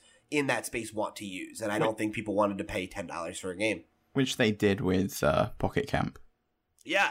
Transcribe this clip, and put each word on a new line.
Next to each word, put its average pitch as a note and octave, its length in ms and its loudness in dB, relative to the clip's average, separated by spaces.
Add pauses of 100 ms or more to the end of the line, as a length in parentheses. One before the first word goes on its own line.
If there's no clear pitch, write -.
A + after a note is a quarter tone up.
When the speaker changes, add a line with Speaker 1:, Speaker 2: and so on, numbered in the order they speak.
(320)
Speaker 1:
in C#3+ 160 2
that A#2 180 0
space A2 280 -6
want G#2 240 -4
to G#2 80 -10
use. F#2 340 -10
And A2 100 -4
I G#2 60 0
Speaker 2:
Wait. G#2+ 100 0
Speaker 1:
don't A2 120 0
think G#2+ 160 -2
people G2+ 220 -4
wanted G2+ 240 2
to G2+ 40 -2
pay F#2 240 -4
ten F#2 200 -8
dollars E2+ 320 -6
for F#2+ 120 -6
a E2+ 60 -8
game. G#2 260 0 (300)
Speaker 2:
Which C3+ 240 0
they A2 160 6
did G2+ 260 4
with, F#2 420 2
uh, - 280 4 (100)
Pocket - 280 0
Camp. - 300 -2 (680)
Speaker 1:
Yeah, F#3 260 2